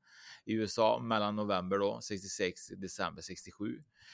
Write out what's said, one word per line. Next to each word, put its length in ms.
i 80
U 100
S 160
A 200
mellan 360
november 420
då, 240
sextiosex, 680
december 540
sextiosju. 640